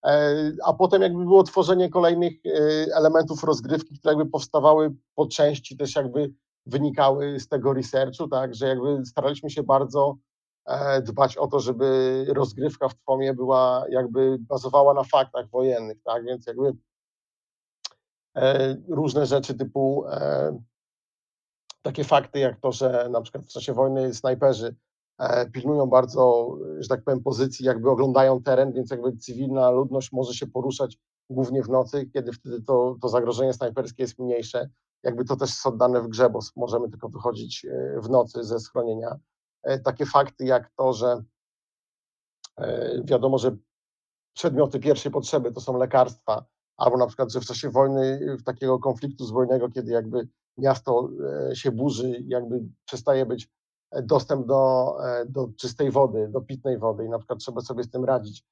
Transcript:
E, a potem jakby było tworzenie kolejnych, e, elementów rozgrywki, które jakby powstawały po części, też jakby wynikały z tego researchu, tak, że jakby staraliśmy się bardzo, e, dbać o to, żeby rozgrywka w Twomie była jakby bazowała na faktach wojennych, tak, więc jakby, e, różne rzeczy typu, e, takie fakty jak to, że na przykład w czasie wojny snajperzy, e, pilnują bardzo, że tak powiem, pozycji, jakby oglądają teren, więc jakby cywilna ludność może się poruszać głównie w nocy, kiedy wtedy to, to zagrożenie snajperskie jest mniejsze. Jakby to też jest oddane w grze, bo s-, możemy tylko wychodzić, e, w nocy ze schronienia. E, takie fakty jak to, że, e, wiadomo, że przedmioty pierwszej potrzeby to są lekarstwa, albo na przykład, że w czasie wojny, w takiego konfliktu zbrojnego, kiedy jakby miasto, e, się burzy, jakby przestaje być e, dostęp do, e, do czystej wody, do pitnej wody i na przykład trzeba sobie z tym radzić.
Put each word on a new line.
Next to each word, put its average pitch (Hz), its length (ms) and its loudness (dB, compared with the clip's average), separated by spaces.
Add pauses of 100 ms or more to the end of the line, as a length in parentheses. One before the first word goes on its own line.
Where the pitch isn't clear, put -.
E, 147 300 4 (300)
a 170 80 4
potem 190 300 4
jakby 175 220 0
było 190 180 10
tworzenie 180 460 2
kolejnych, 170 440 2 (140)
e, 170 40 -2 (460)
elementów 160 480 4
rozgrywki, 147 540 -2
które 156 160 2
jakby 151 160 0
powstawały 156 640 4 (200)
po 151 120 2
części, 143 500 0
też 139 200 -4
jakby 135 380 -2 (320)
wynikały 143 760 0
z - 80 -16
tego 135 240 0
researchu, 131 560 -2
tak, 131 260 -2
że 120 120 -4
jakby 131 400 -2
staraliśmy 143 440 -4
się 143 120 -6
bardzo, 139 540 2 (500)
e, 135 360 0
dbać 123 340 0
o 143 100 0
to, 135 140 0
żeby 131 680 0
rozgrywka 143 600 -2
w - 60 -6
Twomie 135 400 -2
była 127 560 2
jakby 127 500 2
bazowała 139 540 4
na 135 100 0
faktach 127 460 0
wojennych, 120 520 -2
tak, 117 220 -4
więc 123 220 -8
jakby, 123 260 -2 (1600)
e, 135 400 2 (120)
różne 147 380 0
rzeczy 139 280 0
typu, 135 520 -2
e, 73 560 -2 (1200)
takie 139 220 -6
fakty 139 340 2
jak 127 220 0
to, 127 120 0
że 123 360 0
na 120 120 0
przykład 123 240 -14
w - 40 -20
czasie - 240 -8
wojny 131 420 0
snajperzy, 123 640 0 (440)
e, 123 300 0
pilnują 135 360 0
bardzo, 123 720 4 (220)
że - 100 -10
tak 123 160 -2
powiem, 131 180 -2
pozycji, 127 440 -2
jakby 123 240 2
oglądają 131 520 4
teren, 131 300 2
więc 123 180 -4
jakby 123 260 -4
cywilna 127 540 0
ludność 131 420 0
może 127 220 -4
się 131 120 -8
poruszać 127 520 -6 (320)
głównie 131 320 -2
w 107 60 -6
nocy, 131 380 0
kiedy 120 260 -6
wtedy 120 300 -12
to, 127 400 0
to 123 60 -2
zagrożenie 120 440 0
snajperskie 123 500 -6
jest 120 160 -8
mniejsze. 123 520 -4 (340)
Jakby 123 200 -2
to 127 120 -4
też 131 140 -4
jest - 160 -6
oddane 123 360 2
w 117 60 -8
grze, 117 220 4
bo 113 80 -6
s-, - 180 -12
możemy 117 320 -4
tylko 113 200 -14
wychodzić, 113 560 -8
e, 131 360 -8
w 110 100 -8
nocy 120 340 2
ze 113 160 -6
schronienia. 117 560 -6 (460)
E, 135 160 -2
takie 131 280 -4
fakty 139 380 0
jak 127 320 0
to, 131 160 0
że, 117 300 -2 (1400)
e, 120 460 -4
wiadomo, 131 340 2
że 117 180 0 (800)
przedmioty 139 440 0
pierwszej 143 320 2
potrzeby 135 400 -2
to 117 80 -10
są 123 180 -4
lekarstwa, 127 680 2 (320)
albo 123 200 2
na 123 100 4
przykład, 117 260 -4
że 127 80 -4
w 117 60 -12
czasie 113 240 -8
wojny, 135 680 0
w 120 40 -16
takiego 131 360 -2
konfliktu 135 460 -4
zbrojnego, 120 440 0
kiedy 117 240 -6
jakby 117 360 -4 (300)
miasto, 127 500 0 (420)
e, 127 60 -6
się 131 160 -4
burzy, 123 540 -4
jakby 123 340 -4 (240)
przestaje 135 420 -2
być 123 220 -8 (420)
e, 135 120 -8
dostęp 131 440 0
do, 131 580 2
e, 120 220 -4
do 131 220 -6 (100)
czystej 127 320 -4
wody, 113 380 2
do 113 120 -6
pitnej 127 380 -6
wody 110 260 -4
i 113 40 -8
na 113 100 -6
przykład 110 200 -10
trzeba 117 220 -10
sobie 120 240 -8
z 117 60 -14
tym 127 140 -6
radzić. 113 480 -4